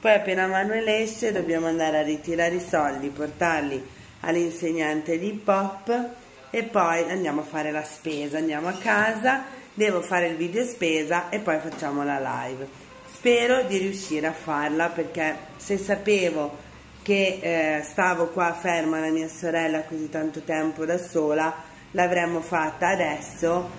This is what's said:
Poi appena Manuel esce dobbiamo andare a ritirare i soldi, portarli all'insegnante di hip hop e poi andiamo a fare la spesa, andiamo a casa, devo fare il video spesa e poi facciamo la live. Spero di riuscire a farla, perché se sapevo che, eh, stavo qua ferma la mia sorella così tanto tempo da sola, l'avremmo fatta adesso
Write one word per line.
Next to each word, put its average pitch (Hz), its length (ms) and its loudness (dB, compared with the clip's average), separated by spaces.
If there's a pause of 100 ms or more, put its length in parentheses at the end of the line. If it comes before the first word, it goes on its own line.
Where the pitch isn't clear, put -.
Poi 220 120 6
appena 190 360 2
Manuel 208 400 0
esce 220 440 0
dobbiamo 165 360 0
andare 160 300 2
a 156 40 2
ritirare 165 540 0
i 180 40 0
soldi, 143 480 0
portarli 147 760 -2 (400)
all'insegnante 165 960 0
di 190 100 -2
hip 214 200 -6
hop 214 600 0 (420)
e 226 140 -2
poi 170 440 2
andiamo 170 340 0
a - 20 -6
fare 151 260 -4
la 151 140 -2
spesa, 147 540 -4
andiamo 160 300 0
a 185 40 -2
casa, 220 720 2 (280)
devo 202 300 2
fare 175 240 2
il 165 100 -2
video 175 280 0
spesa 165 640 0
e 214 80 -2
poi 160 240 0
facciamo 147 420 -4
la 143 140 0
live. 127 600 -6 (340)
Spero 240 480 4
di 196 160 0
riuscire 185 480 -2
a 160 60 0
farla, 156 560 0
perché 165 480 -2 (200)
se 202 220 -2
sapevo 185 800 0 (440)
che, 196 380 2
eh, 156 440 2
stavo 175 420 2
qua 170 260 2
ferma 165 460 0
la 160 120 0
mia 160 180 0
sorella 160 540 0
così 156 260 -6
tanto 156 320 -4
tempo 156 440 -2
da 170 140 0
sola, 160 560 0 (380)
l'avremmo 175 480 2
fatta 160 480 0
adesso 170 800 0 (100)